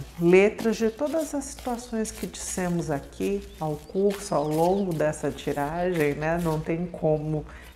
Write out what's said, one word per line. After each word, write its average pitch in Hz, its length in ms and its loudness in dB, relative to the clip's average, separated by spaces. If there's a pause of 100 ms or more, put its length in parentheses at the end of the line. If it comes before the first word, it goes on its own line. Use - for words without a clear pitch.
(180)
letras 196 580 6
de 220 140 2
todas 294 440 -2
as 277 100 -4
situações 226 680 -6
que - 160 -6
dissemos 175 640 -2
aqui 190 560 -4 (140)
ao 156 160 -2
curso, 196 580 0
ao 151 140 2
longo 175 440 2
dessa 151 380 0
tiragem, 147 840 0
né? 156 280 0
Não 160 160 0
tem 170 280 -2
como, 156 580 -2 (320)